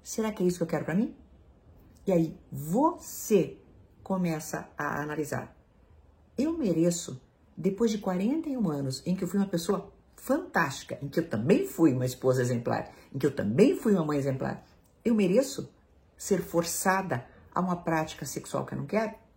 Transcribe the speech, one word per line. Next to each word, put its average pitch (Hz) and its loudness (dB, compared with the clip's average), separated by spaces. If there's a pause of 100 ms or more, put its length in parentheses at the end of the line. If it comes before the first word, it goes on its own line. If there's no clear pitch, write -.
Será 220 -4
que 208 -2
é - 6
isso 175 2
que - 0
eu 165 -2
quero 151 -2
pra 160 -2
mim? 226 2 (880)
E 196 2
aí 165 2 (140)
você 185 0 (440)
começa 165 -4 (100)
a 147 -4
analisar. 151 -6 (840)
Eu 320 2
mereço, 170 2 (360)
depois 196 2
de 214 -2
quarenta 220 -2
e 262 -4
um 202 0
anos 139 -4
em 180 0
que 185 -4
eu 170 -4
fui 202 0
uma 196 0
pessoa 175 -2 (220)
fantástica, 196 -2
em 139 -6
que - -2
eu 165 -2
também 165 2
fui 160 4
uma 123 0
esposa 127 2
exemplar, 117 -2 (200)
em 139 -6
que 139 0
eu 139 2
também 151 4
fui 214 0
uma 170 0
mãe 151 0
exemplar, 135 -4 (400)
eu 233 2
mereço 208 2 (440)
ser - 0
forçada 170 -2 (280)
a - 0
uma 180 0
prática 160 -4
sexual - -6
que 139 -10
eu 139 -6
não 139 -6
quero? 220 -2 (220)